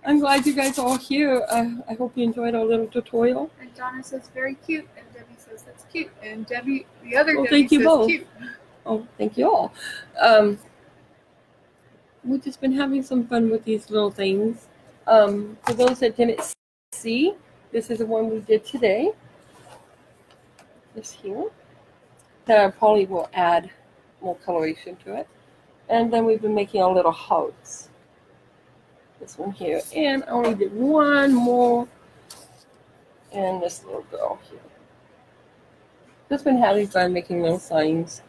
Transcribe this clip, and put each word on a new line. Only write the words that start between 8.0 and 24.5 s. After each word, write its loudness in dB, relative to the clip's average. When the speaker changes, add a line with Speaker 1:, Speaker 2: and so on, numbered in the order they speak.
Speaker 2:
"Cute." -2
Speaker 1:
Oh, -4
thank -4
you 2
all. 0
Um, 6
we've -4
just -12
been 0
having -2
some -2
fun 2
with -2
these -4
little 0
things. -2
Um, 4
for -2
those 2
that 0
didn't 0
see, -2
this -4
is -6
the -2
one -2
we -4
did 0
today. 0
This -16
here. -10
Then 6
I 0
probably 4
will -6
add 2
more -6
coloration -6